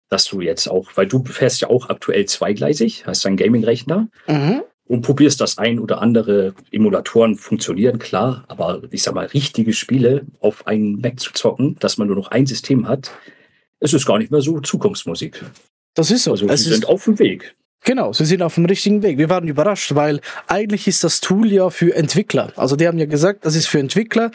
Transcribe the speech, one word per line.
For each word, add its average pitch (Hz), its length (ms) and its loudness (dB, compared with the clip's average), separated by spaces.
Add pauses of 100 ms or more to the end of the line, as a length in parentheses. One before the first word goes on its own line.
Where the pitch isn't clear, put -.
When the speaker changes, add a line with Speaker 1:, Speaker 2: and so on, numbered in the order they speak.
Speaker 1:
dass 95 160 0
du 98 140 -6
jetzt 82 300 -4
auch, 92 260 -2
weil 98 120 2
du 131 180 0
fährst - 360 0
ja - 80 -2
auch 123 200 0
aktuell - 360 -2
zweigleisig, 147 800 -2
hast - 180 -2
deinen 98 120 0
Gaming-Rechner 120 680 2 (200)
Speaker 2:
Mhm. 151 340 2 (240)
Speaker 1:
und 120 160 -2
probierst 139 400 2
das - 160 -2
ein 117 220 0
oder 110 200 -4
andere, 101 540 2 (180)
Emulatoren 107 680 2
funktionieren, 120 600 -2
klar, 120 520 -4
aber 87 420 -6
ich 101 100 -6
sag - 140 -4
mal, 90 100 -6
richtige 113 480 0
Spiele 131 540 0 (140)
auf - 260 -2
einen 107 340 -2
Mac 123 180 -4
zu - 140 -10
zocken, - 460 0
dass - 180 -2
man 104 80 -2
nur 98 120 -2
noch 98 120 -6
ein 127 160 2
System 131 420 -2
hat, - 240 -4 (680)
es 147 140 0
ist 156 120 2
gar 104 140 2
nicht 110 120 -4
mehr 147 100 4
so 151 180 -2
Zukunftsmusik. - 840 -6 (500)
Speaker 2:
Das 165 180 2
ist 240 140 2
so. 151 60 2
Speaker 1:
Also, 101 160 0
Speaker 2:
Es 147 160 2
Speaker 1:
sie 160 60 -2
Speaker 2:
ist 220 60 0
Speaker 1:
sind 220 120 -2
auf 180 180 0
dem 214 120 4
Weg. - 380 0 (280)
Speaker 2:
Genau, 240 300 0
sie 156 120 2
sind 180 180 2
auf 160 100 -2
dem 170 120 2
richtigen 202 360 2
Weg. 175 160 0
Wir 156 140 2
waren 175 160 0
überrascht, 151 480 0
weil 147 260 0 (240)
eigentlich 208 420 -2
ist - 160 0
das - 180 0
Tool 208 300 2
ja 185 200 4
für - 240 2
Entwickler. 127 600 0
Also 135 200 0
die 165 120 2
haben 170 120 0
ja 151 80 0
gesagt, 160 400 0
das 156 80 0
ist 160 100 0
für 156 140 0
Entwickler, 220 560 0